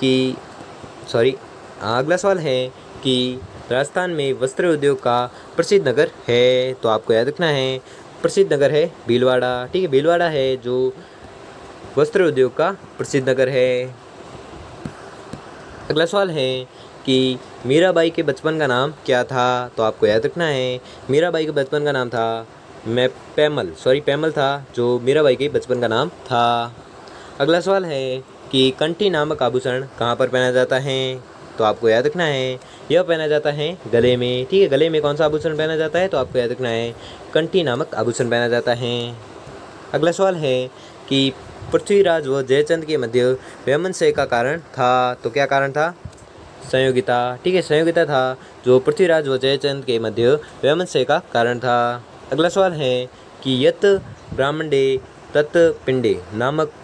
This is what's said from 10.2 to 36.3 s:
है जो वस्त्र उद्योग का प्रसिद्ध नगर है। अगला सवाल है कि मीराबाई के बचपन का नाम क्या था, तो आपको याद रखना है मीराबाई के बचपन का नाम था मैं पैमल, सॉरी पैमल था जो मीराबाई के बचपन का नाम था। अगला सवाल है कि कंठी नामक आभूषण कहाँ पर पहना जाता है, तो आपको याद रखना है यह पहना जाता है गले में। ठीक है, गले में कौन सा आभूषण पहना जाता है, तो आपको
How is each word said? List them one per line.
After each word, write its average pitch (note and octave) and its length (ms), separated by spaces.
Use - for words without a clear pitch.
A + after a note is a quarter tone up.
है C3+ 280
जो B2+ 360
वस्त्र D3+ 240
उद्योग C3 340
का E3 140
प्रसिद्ध C3 300
नगर C3 200
है। B2+ 360
अगला D#3 160
सवाल G3 240
है C3 340
कि C3 320
मीराबाई E3 440
के D#3+ 120
बचपन D#3 360
का D3+ 80
नाम C3 260
क्या B2 180
था, B2 440
तो A#2 140
आपको A2 240
याद A2 200
रखना E3+ 180
है B2+ 360
मीराबाई D#3+ 340
के D3+ 80
बचपन D3 320
का D3 80
नाम B2+ 160
था A2+ 380
मैं B2 220
पैमल, D3 380
सॉरी - 260
पैमल D3+ 320
था C#3 320
जो B2 220
मीराबाई C3 380
के C3+ 120
बचपन B2 320
का A#2+ 80
नाम A#2+ 200
था। A#2+ 640
अगला D#3+ 200
सवाल F#3+ 240
है C3+ 380
कि C3 180
कंठी E3 300
नामक D3+ 320
आभूषण B2+ 420
कहाँ A#2+ 180
पर B2+ 120
पहना B2+ 240
जाता B2+ 260
है, C3 540
तो A2+ 60
आपको G#2+ 240
याद A#2 180
रखना E3+ 180
है C3 340
यह E3 120
पहना D#3+ 260
जाता D3 220
है D3+ 260
गले B2 240
में। B2 300
ठीक F#3+ 160
है, F#3+ 60
गले C#3+ 220
में D#3 120
कौन D3 140
सा D#3+ 80
आभूषण D3+ 320
पहना D#3 200
जाता D#3+ 220
है, F#3 100
तो E3 100
आपको B2+ 200